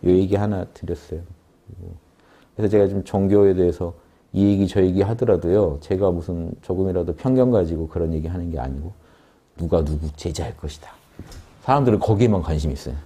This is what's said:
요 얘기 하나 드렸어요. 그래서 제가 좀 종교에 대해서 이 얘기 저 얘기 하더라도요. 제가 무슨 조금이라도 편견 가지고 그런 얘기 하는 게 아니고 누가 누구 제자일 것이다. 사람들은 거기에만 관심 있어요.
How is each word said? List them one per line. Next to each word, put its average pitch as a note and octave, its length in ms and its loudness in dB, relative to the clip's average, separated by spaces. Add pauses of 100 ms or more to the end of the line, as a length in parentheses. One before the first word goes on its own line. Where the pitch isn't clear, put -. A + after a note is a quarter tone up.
요 F2+ 60 4
얘기 F#2+ 260 4
하나 G2+ 380 -2
드렸어요. E2+ 460 -10 (1300)
그래서 G#2 160 0
제가 G2+ 180 6
좀 G2 160 -2
종교에 G2 500 4
대해서 F2 400 0 (380)
이 F#2+ 120 2
얘기 G2+ 240 2
저 G2 140 2
얘기 F#2 180 2
하더라도요. F#2+ 800 2
제가 F#2+ 300 0
무슨 E2+ 500 -6
조금이라도 F2 560 -2
편견 B2+ 340 2
가지고 E2 380 0
그런 E2 240 -4
얘기 D#2 160 -4
하는 F2 220 -6
게 D#2+ 80 -6
아니고 C#2+ 340 -8 (640)
누가 E2+ 260 0
누구 D2+ 340 -4
제자일 - 400 -8
것이다. - 340 -14 (760)
사람들은 B2+ 320 4
거기에만 G#2+ 440 2
관심 D2+ 280 -2
있어요. C2+ 240 -10 (120)